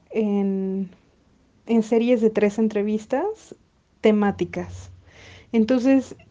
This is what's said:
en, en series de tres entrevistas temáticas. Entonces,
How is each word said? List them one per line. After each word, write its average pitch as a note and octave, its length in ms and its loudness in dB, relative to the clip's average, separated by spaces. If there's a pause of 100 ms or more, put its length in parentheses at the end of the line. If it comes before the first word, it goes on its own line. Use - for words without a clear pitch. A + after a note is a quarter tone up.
(120)
en, G3 800 -2 (760)
en A3+ 180 2
series A#3 380 2
de A3 80 4
tres G#3 300 0
entrevistas G#3+ 960 -4 (460)
temáticas. G3 920 -2 (600)
Entonces, B3 640 2 (160)